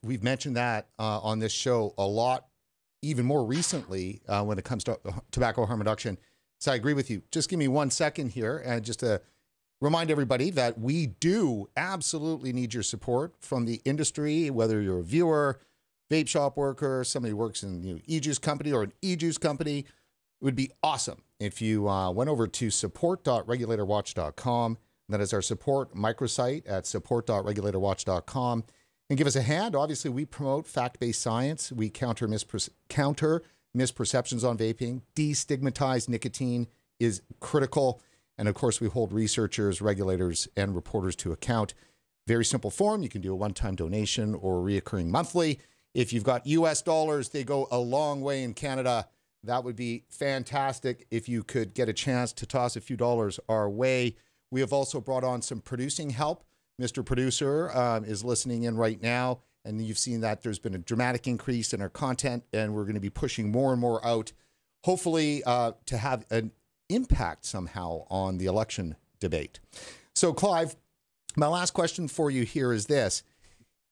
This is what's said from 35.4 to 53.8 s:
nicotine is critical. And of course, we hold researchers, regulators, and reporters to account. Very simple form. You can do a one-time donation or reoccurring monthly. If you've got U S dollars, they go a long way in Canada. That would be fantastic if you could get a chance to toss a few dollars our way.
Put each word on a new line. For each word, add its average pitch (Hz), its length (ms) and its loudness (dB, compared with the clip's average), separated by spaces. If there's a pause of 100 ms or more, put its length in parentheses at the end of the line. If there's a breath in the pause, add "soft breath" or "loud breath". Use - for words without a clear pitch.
nicotine 120 600 -2 (320 soft breath)
is 117 220 2 (180)
critical. 135 600 2 (340 soft breath)
And 104 120 0
of 98 60 2
course, - 260 2
we 110 80 0
hold 101 240 0
researchers, 104 680 0
regulators, 92 680 0 (100)
and 98 180 0
reporters 92 420 -2
to 87 160 -4
account. 110 420 -2 (520 soft breath)
Very 117 180 4
simple 107 260 0
form. 208 320 2
You 117 60 -4
can 95 140 -8
do 95 100 -2
a 92 40 -2
one-time 101 380 -2
donation 104 600 0
or 92 280 0
reoccurring 95 440 0
monthly. 156 520 2 (360 soft breath)
If 123 180 0
you've 113 100 0
got 127 240 0
U 160 200 4
S 156 160 2
dollars, 156 480 2
they 143 120 -4
go 135 280 0
a 123 80 2
long 139 420 0
way 135 240 -2
in 113 100 -6
Canada. 127 540 0 (340)
That 120 220 -2
would 120 120 -6
be 120 320 -4
fantastic 135 1000 -2
if 113 180 -2
you 117 140 0
could 110 300 -2
get 120 160 0
a 107 40 0
chance 123 420 0
to - 120 -10
toss 123 300 0
a 104 40 -6
few 123 160 -6
dollars 117 520 2
our 107 220 2
way. 123 460 2 (340 soft breath)